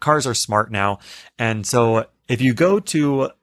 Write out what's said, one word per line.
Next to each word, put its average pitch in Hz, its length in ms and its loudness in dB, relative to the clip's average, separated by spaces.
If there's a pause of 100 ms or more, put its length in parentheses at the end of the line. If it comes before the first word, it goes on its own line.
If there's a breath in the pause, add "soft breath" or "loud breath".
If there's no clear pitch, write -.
cars 147 260 2
are 120 80 -2
smart 107 380 -2
now. 101 260 0 (400 loud breath)
And 110 280 -2
so 113 400 2 (220)
if 127 120 -2
you 127 140 2
go 185 260 2
to 143 500 -2 (120)